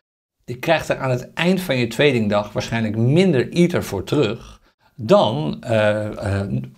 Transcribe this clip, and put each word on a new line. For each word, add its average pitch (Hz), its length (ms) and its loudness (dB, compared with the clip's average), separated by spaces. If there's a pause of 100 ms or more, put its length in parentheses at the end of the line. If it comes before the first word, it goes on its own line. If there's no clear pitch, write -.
(440)
je 123 140 -10
krijgt 156 300 0
er 147 100 -2
aan 131 120 -2
het 123 220 -4
eind 185 280 0
van 143 160 -2
je 120 100 0
tradingdag 110 680 0
waarschijnlijk 113 440 -4
minder 139 520 2
Ether 170 360 0
voor 92 200 -6
terug - 560 -2 (340)
dan, 147 640 2
eh, 107 800 0
eh, 101 100 -4 (280)